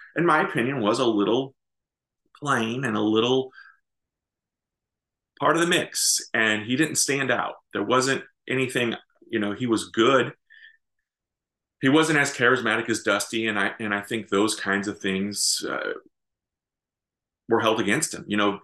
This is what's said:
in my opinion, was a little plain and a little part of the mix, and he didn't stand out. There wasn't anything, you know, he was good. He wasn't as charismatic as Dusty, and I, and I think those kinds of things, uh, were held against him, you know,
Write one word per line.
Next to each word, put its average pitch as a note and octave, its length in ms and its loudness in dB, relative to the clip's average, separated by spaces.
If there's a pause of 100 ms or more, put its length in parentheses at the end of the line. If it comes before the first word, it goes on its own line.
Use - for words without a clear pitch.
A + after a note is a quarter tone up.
(160)
in E3+ 100 2
my E3 160 4
opinion, C#3 380 -2
was G#2+ 180 2
a C3 80 0
little A2 480 2 (840)
plain B2+ 440 -2
and A2 120 -2
a G#2 40 -2
little A2+ 500 2 (1900)
part D3+ 160 2
of E3 80 2
the F3 60 2
mix, - 520 0 (140)
and G#2+ 320 2
he B2 80 -2
didn't D#3 220 0
stand C3+ 340 0
out. D#2+ 240 -2 (180)
There G#2 120 -4
wasn't C3 400 2 (240)
anything, B2 460 -2 (340)
you A2+ 100 -2
know, G#2 140 -2
he A2+ 140 -6
was A2 240 0
good. B2 420 2 (1500)
He C3+ 80 2
wasn't D#3 280 4
as C#3+ 160 0
charismatic A2+ 540 0
as A2 140 -2
Dusty, A2 440 -2
and G#2+ 120 -2
I, G2+ 200 -2
and G#2 160 -4
I G2+ 60 -2
think - 280 -8
those G#2 280 2
kinds G2+ 320 -2
of G2 100 -6
things, G2 720 -2
uh, - 220 -6 (1600)
were A2 120 2
held A2+ 200 2
against G#2 320 -2
him, - 140 -12
you G2+ 100 -4
know, G#2 280 0